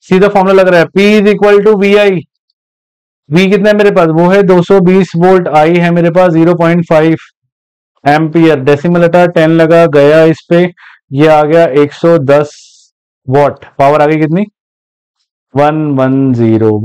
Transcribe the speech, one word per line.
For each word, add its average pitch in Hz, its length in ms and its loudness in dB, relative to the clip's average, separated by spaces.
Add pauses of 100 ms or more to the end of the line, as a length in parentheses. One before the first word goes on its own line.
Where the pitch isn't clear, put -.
सीधा 185 260 0
formula 196 340 0
लग 185 60 2
रहा 180 120 2
है, 160 60 0
P 208 360 0
is 202 140 0
equal 202 320 2
to 208 140 0
V 202 140 0
I। 202 240 0 (1120)
V 190 160 0
कितना 202 200 0
है 208 60 2
मेरे 202 160 0
पास? 175 160 0
वो 165 220 0
है 202 140 0
दो 180 180 2
सौ 196 180 0
बीस 185 360 0
volt। 180 320 0
I 156 300 0
है 170 140 -2
मेरे 170 200 -2
पास 180 200 0
ज़ीरो 165 240 0
पॉइंट 170 340 -2
फ़ाइव 160 260 0 (920)
ampere। 156 520 0
Decimal 143 440 -2
हटा, 170 220 2
टेन 165 240 0
लगा, 165 360 2
गया 147 380 2
इस 160 260 -2
पे, 175 180 0 (440)
ये 143 160 0
आ 151 160 2
गया 165 220 0
एक 147 280 -2
सौ 170 240 -2
दस 147 540 -4 (580)
watt। 135 360 -2 (120)
Power 143 240 0
आ 147 40 0
गई 156 120 -2
कितनी? 156 280 -4 (1080)
वन 147 200 0 (160)
वन 131 420 -2
ज़ीरो 113 380 0 (140)